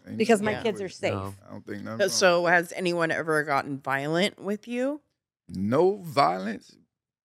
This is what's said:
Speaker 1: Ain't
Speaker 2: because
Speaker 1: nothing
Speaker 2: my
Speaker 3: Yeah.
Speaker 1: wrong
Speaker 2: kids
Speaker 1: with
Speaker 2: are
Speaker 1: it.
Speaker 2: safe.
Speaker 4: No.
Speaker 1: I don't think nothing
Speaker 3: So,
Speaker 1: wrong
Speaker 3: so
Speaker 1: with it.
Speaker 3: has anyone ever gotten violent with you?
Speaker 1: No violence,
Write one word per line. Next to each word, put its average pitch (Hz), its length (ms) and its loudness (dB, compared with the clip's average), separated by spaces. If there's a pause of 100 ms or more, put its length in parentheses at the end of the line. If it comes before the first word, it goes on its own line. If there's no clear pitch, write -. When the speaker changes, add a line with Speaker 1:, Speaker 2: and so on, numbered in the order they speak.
Speaker 1:
Ain't 107 80 -8
Speaker 2:
because 226 240 4
Speaker 1:
nothing 202 60 -4
Speaker 2:
my - 60 0
Speaker 3:
Yeah. - 40 -4
Speaker 1:
wrong - 80 -8
Speaker 2:
kids 220 160 0
Speaker 1:
with - 20 -6
Speaker 2:
are 190 40 -6
Speaker 1:
it. 170 80 -10
Speaker 2:
safe. 175 180 -2
Speaker 4:
No. 98 220 -6 (120)
Speaker 1:
I 95 60 -20
don't 104 140 -16
think 104 180 -8
nothing 107 140 -10
Speaker 3:
So, 104 60 4
Speaker 1:
wrong 98 60 4
Speaker 3:
so 175 340 4
Speaker 1:
with 170 80 4
it. - 20 6
Speaker 3:
has 175 200 2
anyone 170 360 0
ever 156 320 0
gotten 143 360 -2
violent 143 640 -2
with 202 240 -8
you? 254 360 -4 (480)
Speaker 1:
No 123 520 2
violence, 180 720 -2 (500)